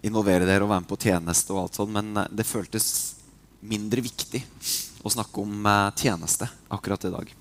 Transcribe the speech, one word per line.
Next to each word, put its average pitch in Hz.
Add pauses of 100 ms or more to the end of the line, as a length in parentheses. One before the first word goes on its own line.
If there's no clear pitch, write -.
involvere 98
dere 98
og 104
være 92
med 82
på 95
tjeneste 85
og 95
alt -
sånt, 104
men, 104
eh, -
det 107
føltes 107 (720)
mindre 107
viktig - (640)
å 104
snakke 110
om, 104
eh, 101
tjeneste 95 (200)
akkurat 98
i 90
dag. -